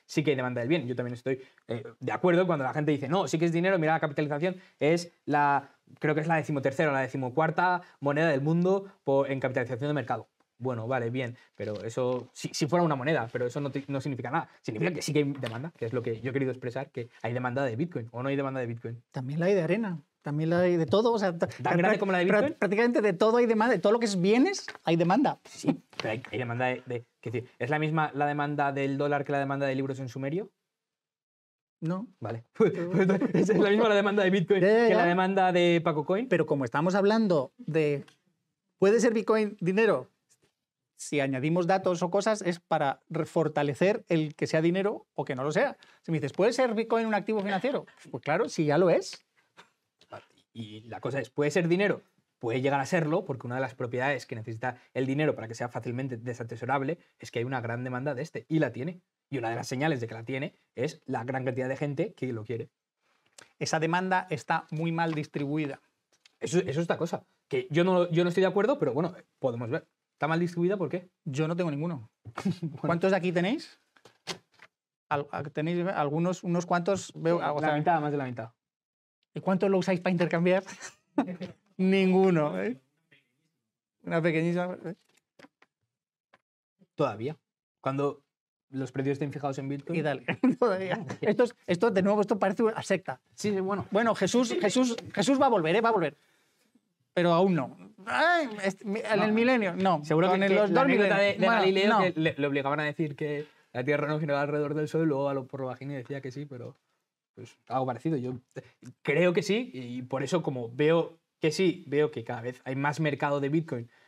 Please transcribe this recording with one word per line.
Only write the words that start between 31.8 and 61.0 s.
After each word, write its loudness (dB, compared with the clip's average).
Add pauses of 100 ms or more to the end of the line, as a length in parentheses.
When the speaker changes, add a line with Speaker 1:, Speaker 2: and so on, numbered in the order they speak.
Speaker 2:
No. -6 (140)
Speaker 1:
Vale. -10
<laughs> -20
Pues, 4 (600)
pues, 4
es 4
la 4
misma 4
la 4
demanda 4
de 6
Bitcoin 4
Speaker 2:
Ya, 6
ya, 6
Speaker 1:
que 6
la 4
Speaker 2:
ya. 4
Speaker 1:
demanda 2
de 6
Paco 0
Coin. -2
Speaker 2:
Pero 2
como 0
estamos 0
hablando 2
de... 0 (720)
¿puede 6
ser 4
Bitcoin 0
dinero? 2 (920)
Si -2
añadimos 0
datos 2
o -2
cosas, 0
es -2
para -2
refortalecer 0
el 0
que -4
sea 2
dinero 0
o -4
que -6
no -4
lo -2
sea. 0 (240)
Si -4
me 2
dices, -4
"¿Puede 4
ser 2
Bitcoin 0
un 0
activo 0
financiero?". -2 (240)
Pues -8
claro, 0
si 0
ya 4
lo 6
es. 0 (1300)
Speaker 1:
Y -14
la -16
cosa -4
es, -8
¿puede 0
ser 2
dinero? 2 (360)
Puede -2
llegar 2
a -2
serlo, 0
porque -8
una -6
de -2
las -6
propiedades -4
que -10
necesita -8 (160)
el -2
dinero 0
para -12
que -10
sea -6
fácilmente -6
desatesorable -6 (200)
es -18
que -6
hay -2
una -4
gran -6
demanda -6
de -8
este, -10
y 0
la 0
tiene. -8 (300)
Y -4
una -4
de -4
las -8
señales -2
de -6
que -10
la -14
tiene -8 (200)
es -6